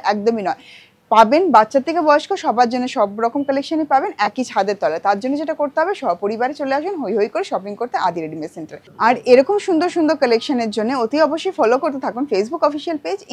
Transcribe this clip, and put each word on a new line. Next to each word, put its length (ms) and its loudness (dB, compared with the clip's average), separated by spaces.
একদমই 440 0
নয়, 140 -6
পাবেন 360 6
বাচ্চা 280 4
থেকে 220 -2
বয়স্ক 340 2
সবার 340 0
জন্য 180 -4
সব 220 0
রকম 240 -2
কালেকশনই 420 -2
পাবেন 320 2
একই 260 -2
ছাদের 380 -2
তলায়। 180 0
তার 200 0
জন্য 180 -2
যেটা 160 -4
করতে 280 -2
হবে, 140 -2
সপরিবারে 580 -4
চলে 220 -4
আসুন 260 -4
হৈ 160 -4
হৈ 160 0
করে 100 -4
শপিং 320 -8
করতে 220 -6
আদি 240 -2
রেডিমেড 300 -10
সেন্টার। 260 -14
আর 180 4
এরকম 320 6
সুন্দর 320 0
সুন্দর 260 0
কালেকশনের 560 0
জন্য 220 -2
অতি 280 0
অবশ্যই 300 0
ফলো 260 2
করতে 220 -2
থাকুন 320 -4
Facebook 380 -2
অফিসিয়াল 340 -6
পেজ, 160 -6